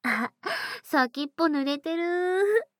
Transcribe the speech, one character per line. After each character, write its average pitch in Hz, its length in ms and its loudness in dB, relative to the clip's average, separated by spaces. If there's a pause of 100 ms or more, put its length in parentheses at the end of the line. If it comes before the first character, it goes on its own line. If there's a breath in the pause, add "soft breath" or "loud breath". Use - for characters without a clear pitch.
あ、 233 280 0 (520 loud breath)
先 269 400 0
っ 285 40 -6
ぽ 330 180 0
濡 285 180 2
れ 285 140 -2
て 330 160 -4
る。 370 840 2